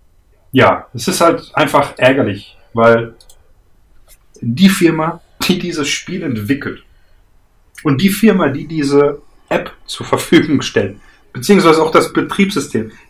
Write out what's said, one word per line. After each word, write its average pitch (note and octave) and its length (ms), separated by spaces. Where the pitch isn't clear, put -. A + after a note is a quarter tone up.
ja, - 420
es - 140
ist - 120
halt E3+ 340
einfach C#3 440
ärgerlich, B2+ 580
weil A#2 420
die C3 280
Firma, D#3+ 520
die F#3 120
dieses D#3+ 300
Spiel F3+ 340
entwickelt A2+ 600
und C#3+ 180
die G3 80
Firma, F#3+ 400
die C3+ 180
diese C#3+ 540
App - 240
zur - 200
Verfügung D3+ 560
stellt, G2+ 340
beziehungsweise D#3+ 500
auch D#3 80
das - 220
Betriebssystem, C#3 800